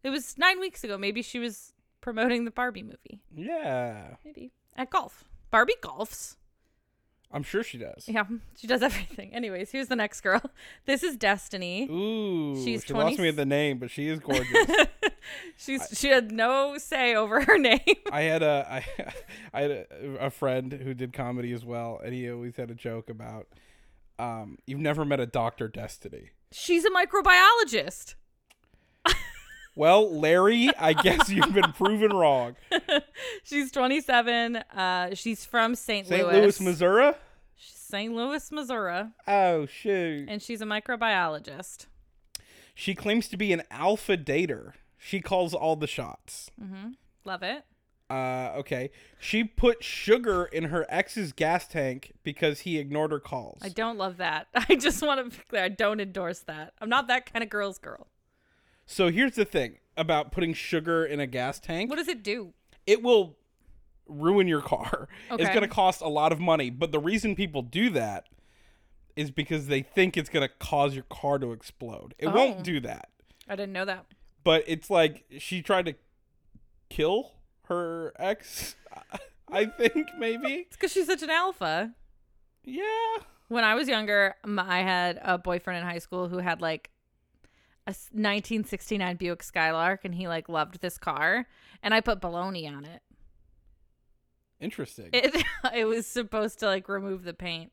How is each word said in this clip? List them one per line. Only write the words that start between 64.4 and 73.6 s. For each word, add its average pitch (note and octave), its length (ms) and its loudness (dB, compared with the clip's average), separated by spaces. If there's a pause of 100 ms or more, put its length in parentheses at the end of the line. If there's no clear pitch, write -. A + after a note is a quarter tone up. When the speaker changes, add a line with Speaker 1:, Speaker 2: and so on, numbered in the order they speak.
Speaker 2:
your D#3 140 2
car. - 460 -4 (120)
<laughs> - 120 -14
It's A#3 100 -2
Speaker 1:
Okay. G3 140 2
Speaker 2:
gonna G3+ 120 4
cost F#3+ 340 2
a E3 60 -6
lot D3+ 240 2
of D3+ 80 0
money. D#3+ 300 2
But C#3 220 -4
the D3+ 80 0
reason G3+ 360 0
people D#3 280 -2
do F#3+ 260 0
that G#2+ 380 -4 (880)
is D3+ 160 -4
because D#3 340 -4
they C#3 160 0
think F#3 360 2
it's D3+ 120 -4
gonna C#3 200 0 (100)
cause C#3+ 340 2
your C3+ 160 -10
car C#3+ 300 -2
to B2+ 120 -4
explode. - 680 -14
It - 80 -2
won't A3 320 4
Speaker 1:
Oh. - 20 -10
Speaker 2:
do E3 200 -4
that. - 280 -10 (400)
Speaker 1:
I G3+ 60 -6
didn't G3 180 -10